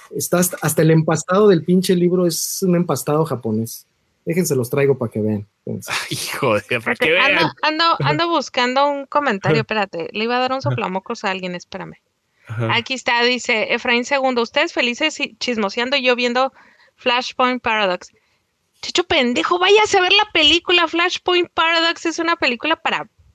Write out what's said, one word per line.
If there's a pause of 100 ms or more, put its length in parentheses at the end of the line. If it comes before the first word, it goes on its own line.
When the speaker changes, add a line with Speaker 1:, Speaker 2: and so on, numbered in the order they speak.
(160)
Speaker 1:
Está
hasta,
hasta
el
empastado
del
pinche
libro
es
un
empastado
japonés. (380)
Déjense
los
traigo
pa'
que
vean. (180)
Fíjense.
Speaker 2:
Ay,
hijo
de,
pa'
Speaker 3:
Fíjate,
Speaker 2:
que
Speaker 3:
ando,
Speaker 2:
vean. (100)
Speaker 3:
ando,
Speaker 2:
Ajá.
Speaker 3:
ando
buscando
un
comentario,
Speaker 2:
Ajá.
Speaker 3:
espérate,
le
iba
a
dar
un
Speaker 2:
Ajá.
Speaker 3:
soplamocos
a
alguien,
espérame. (520)
Speaker 2:
Ajá.
Speaker 3:
Aquí
está,
dice
Efraín
Segundo,
"Ustedes
felices
y
chismoseando,
yo
viendo (420)
Flashpoint
Paradox". (720)
Chicho
pendejo,
váyase
a
ver
la
película.
Flashpoint
Paradox
es
una
película
para (260)